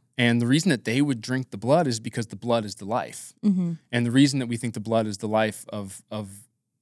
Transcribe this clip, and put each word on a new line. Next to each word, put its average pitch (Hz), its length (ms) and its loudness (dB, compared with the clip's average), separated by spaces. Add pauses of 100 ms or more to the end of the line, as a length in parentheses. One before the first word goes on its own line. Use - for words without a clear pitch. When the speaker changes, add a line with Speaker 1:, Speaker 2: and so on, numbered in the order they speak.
(180)
Speaker 1:
And 120 240 4
the 117 60 2
reason 151 220 4
that 123 140 2
they 120 180 0
would 135 200 0
drink 127 300 -4
the 113 60 -10
blood 143 300 2
is 113 140 -2
because 113 260 -6
the - 80 -12
blood 117 300 -2
is 98 100 -10
the - 80 -16
life. 98 500 -6 (120)
Speaker 2:
Mm-hmm. 180 280 2 (200)
Speaker 1:
And 120 120 2
the 117 60 0
reason 135 280 6
that 120 80 -4
we 117 100 -4
think 117 160 -6
the 117 80 -8
blood 110 260 2
is 101 120 -8
the 110 100 -6
life 110 400 0
of, 101 420 -10
of 104 320 -10 (380)